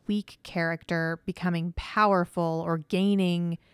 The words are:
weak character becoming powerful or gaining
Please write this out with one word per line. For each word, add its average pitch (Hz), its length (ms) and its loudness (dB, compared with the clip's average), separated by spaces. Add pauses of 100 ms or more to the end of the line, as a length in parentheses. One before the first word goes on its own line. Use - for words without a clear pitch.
weak 208 340 -4
character 165 840 -4
becoming 170 500 -2
powerful 175 880 2
or 165 140 0
gaining 175 800 0 (140)